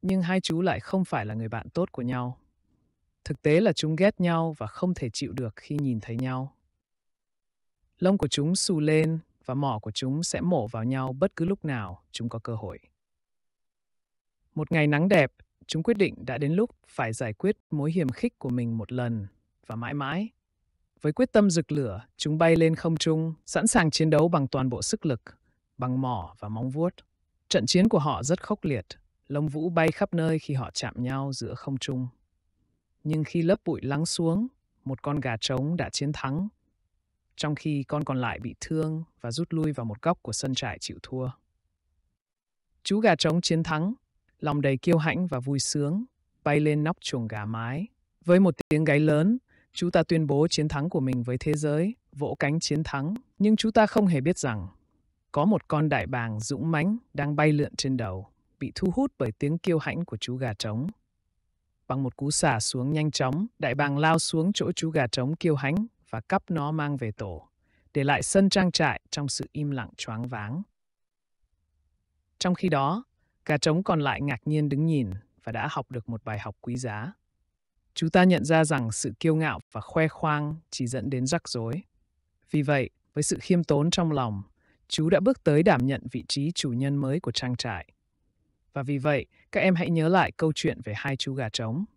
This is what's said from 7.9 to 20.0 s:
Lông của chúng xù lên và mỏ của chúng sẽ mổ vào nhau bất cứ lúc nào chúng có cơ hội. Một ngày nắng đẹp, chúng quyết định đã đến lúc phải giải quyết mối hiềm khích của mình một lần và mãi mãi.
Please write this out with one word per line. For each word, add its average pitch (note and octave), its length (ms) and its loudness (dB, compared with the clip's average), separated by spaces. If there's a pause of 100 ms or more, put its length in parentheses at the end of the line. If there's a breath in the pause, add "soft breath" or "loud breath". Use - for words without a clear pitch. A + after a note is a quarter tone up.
Lông F#3+ 180 4
của E3 100 0
chúng D3 280 0
xù F3+ 240 0
lên D#3 400 2 (260)
và C3 80 -6
mỏ C3+ 280 0
của A2 100 -8
chúng C3+ 320 -4
sẽ - 180 -4
mổ D#3+ 260 0
vào A2+ 160 -6
nhau C3 300 -2
bất C#3+ 220 -2
cứ E3+ 100 -2
lúc F#3+ 200 -4
nào G#2+ 460 -6
chúng A#2 180 -6
có A#2 100 -8
cơ A2+ 160 -8
hội. F#2+ 240 -10 (1800)
Một D3+ 160 -4
ngày D#3 160 4
nắng D3 220 4
đẹp, D#3+ 220 6 (360)
chúng D#3+ 160 -2
quyết A#3 140 2
định F3 280 0
đã B2+ 120 -6
đến D3 160 0
lúc G#3 160 2 (180)
phải A#2 260 -4
giải A2+ 200 -4
quyết G3+ 240 -2 (140)
mối D3+ 200 -2
hiềm E3 180 0
khích - 300 -4
của C#3 100 -6
mình A#2 280 -2
một G#2 140 -6
lần A#2 360 -4 (400)
và A#2 80 -12
mãi A#2 180 -6
mãi. D3 360 -4 (720)